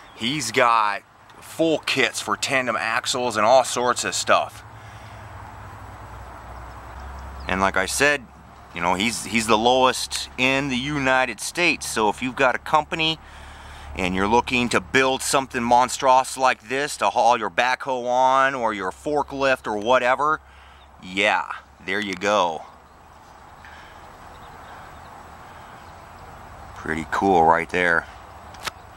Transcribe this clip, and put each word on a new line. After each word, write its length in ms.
He's 360
got 520
full 420
kits 400
for 180
tandem 360
axles 640
and 80
all 200
sorts 380
of 120
stuff. 500
And 140
like 160
I 100
said, 380
you 60
know, 140
he's, 320
he's 200
the 120
lowest 800
in 320
the 60
United 640
States. 480
So 220
if 140
you've 120
got 200
a 40
company 600
and 200
you're 120
looking 440
to 100
build 420
something 400
monstrous 760
like 320
this 300
to 120
haul 280
your 120
backhoe 560
on 480
or 200
your 160
forklift 760
or 100
whatever, 640
yeah, 480
there 160
you 140
go. 480
Pretty 360
cool 340
right 260
there. 360